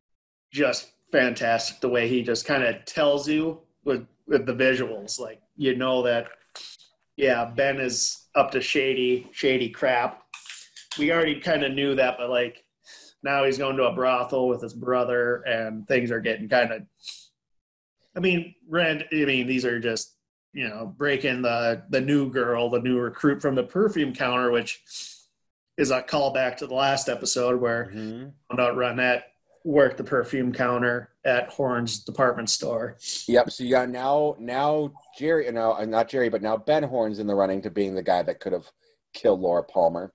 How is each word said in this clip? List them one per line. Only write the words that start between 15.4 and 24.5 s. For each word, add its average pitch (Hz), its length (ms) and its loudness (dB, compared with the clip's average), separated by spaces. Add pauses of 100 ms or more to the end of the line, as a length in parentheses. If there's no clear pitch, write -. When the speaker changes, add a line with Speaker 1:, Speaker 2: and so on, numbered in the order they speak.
Speaker 1:
and 110 420 -4
things 123 220 2
are 113 100 -2
getting 110 280 -4
kinda, 117 380 2 (1300)
I 180 40 -6
mean, 175 340 0 (140)
Rand, 160 440 0
I 151 120 2
mean, 131 220 2
these 127 180 0
are 120 160 0
just, 113 340 -4 (380)
you 135 160 -8
know, 107 180 -10 (100)
breaking 139 460 0
the, 117 480 0
the 131 100 2
new 139 300 2
girl, 120 400 0
the 120 100 2
new 123 180 2
recruit 139 440 0
from 139 120 0
the 127 100 2
perfume 165 500 0
counter, 123 360 0